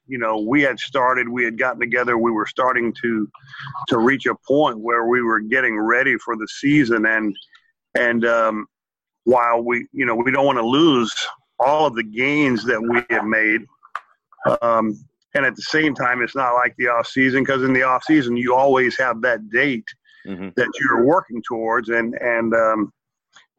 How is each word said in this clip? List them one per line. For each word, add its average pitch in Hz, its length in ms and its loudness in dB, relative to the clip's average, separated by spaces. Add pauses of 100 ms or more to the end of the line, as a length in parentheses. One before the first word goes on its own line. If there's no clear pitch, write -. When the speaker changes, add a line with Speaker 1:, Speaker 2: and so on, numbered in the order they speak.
Speaker 1:
you 131 120 -10
know, 110 200 -2
we 120 220 0
had 131 180 0
started, 127 500 0
we 123 160 -4
had 113 140 -4
gotten 127 220 -2
together, 120 380 0
we 117 140 2
were 107 140 -2
starting 123 540 -2
to, 110 280 -2 (600)
to 123 100 2
reach 123 280 2
a 113 80 0 (120)
point 135 320 2
where 117 280 -2
we 123 160 2
were 113 180 0
getting 113 380 -2
ready 120 400 0
for 117 180 -6
the 110 120 -10
season. 120 580 2
And, 110 280 0 (600)
and, 117 300 0
um, 113 400 0 (580)
while 117 380 4
we, 120 300 -2
you 131 140 -2
know, 117 80 0
we 120 180 0
don't 139 120 2
wanna 131 180 2
lose 127 520 2 (440)
all 147 280 2
of 123 80 -2
the 113 80 -4
gains 127 600 0
that 117 160 0
we 117 220 -2 (120)
have 110 120 -2
made, 110 360 0 (960)
um, 110 380 0 (360)
and 139 120 2
at 113 80 0
the 101 80 -16
same 156 320 0
time, 123 280 -2
it's 113 120 -4
not 127 200 0
like 123 220 0
the 123 120 0
off 117 180 0
season, 131 380 0
'cause 131 180 0
in 131 100 2
the 127 120 2
off 127 180 2
season, 127 340 2
you 123 180 0
always 131 440 2
have 123 240 -2
that 113 280 -2
date 127 340 0 (420)
Speaker 2:
Mm-hmm. 95 300 -10
Speaker 1:
that 123 120 0 (100)
you're 120 260 2
working 135 420 2
towards. 113 420 -4
And, 117 280 -2
and, 117 380 0
um, 110 380 0 (640)